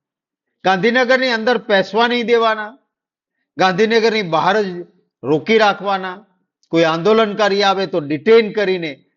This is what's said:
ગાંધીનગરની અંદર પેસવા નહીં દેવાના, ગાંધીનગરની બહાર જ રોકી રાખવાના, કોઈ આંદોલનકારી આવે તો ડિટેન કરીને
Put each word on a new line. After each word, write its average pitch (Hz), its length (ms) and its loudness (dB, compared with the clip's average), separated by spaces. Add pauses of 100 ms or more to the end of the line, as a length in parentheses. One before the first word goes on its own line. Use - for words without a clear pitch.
(640)
ગાંધીનગરની 240 680 0
અંદર 226 280 -2
પેસવા 208 460 0
નહીં 240 200 -2
દેવાના, 226 500 0 (800)
ગાંધીનગરની 214 720 0
બહાર 160 280 0
જ 202 120 -2 (540)
રોકી 156 360 0
રાખવાના, 190 580 -2 (540)
કોઈ 165 140 2
આંદોલનકારી 202 800 0
આવે 196 240 0
તો 175 120 -4
ડિટેન 160 540 2
કરીને 185 380 -2 (260)